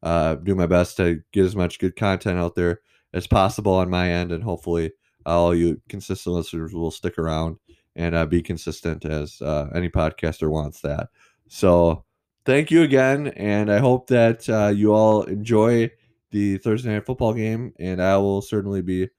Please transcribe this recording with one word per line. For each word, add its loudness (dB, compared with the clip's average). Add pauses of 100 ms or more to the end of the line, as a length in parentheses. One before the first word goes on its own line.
uh, 0
do -2
my 0
best 2
to 0 (100)
get 4
as -2
much -2
good -4
content -2
out -2
there -2 (340)
as -6
possible 2
on 2
my 0
end, -2
and -6
hopefully -4 (320)
all 2
you 0
consistent -8
listeners -8
will -4
stick -8
around -4 (400)
and, -4
uh, 0
be 0
consistent -8
as, -8
uh, -4
any -4
podcaster -2
wants -6
that. -6 (400)
So 2 (400)
thank 2
you 6
again, 2
and -2
I 4
hope 2
that, 2
uh, 2
you 4
all 6
enjoy 2 (400)
the -2
Thursday -4
night -4
football -2
game, -6
and -4
I 4
will 0
certainly -4
be -2 (100)